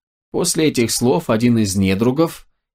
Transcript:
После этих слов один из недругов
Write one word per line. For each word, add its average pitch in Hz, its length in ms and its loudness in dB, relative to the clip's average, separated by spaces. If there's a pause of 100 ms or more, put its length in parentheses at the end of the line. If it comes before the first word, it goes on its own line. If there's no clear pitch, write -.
(320)
После 160 360 0
этих 120 240 0
слов 151 380 0
один 117 280 2
из 101 180 0
недругов 113 720 0 (280)